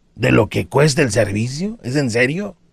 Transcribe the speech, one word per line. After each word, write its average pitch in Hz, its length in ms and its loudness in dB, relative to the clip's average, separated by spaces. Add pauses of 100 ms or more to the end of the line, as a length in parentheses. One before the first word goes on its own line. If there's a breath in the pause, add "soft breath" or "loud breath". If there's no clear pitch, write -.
(160)
de 127 160 0
lo 120 160 4
que 107 200 -4
cuesta 147 340 2
el 127 100 0
servicio. 120 720 -2
¿Es 123 140 -4
en 143 120 0
serio? 202 460 -2 (180)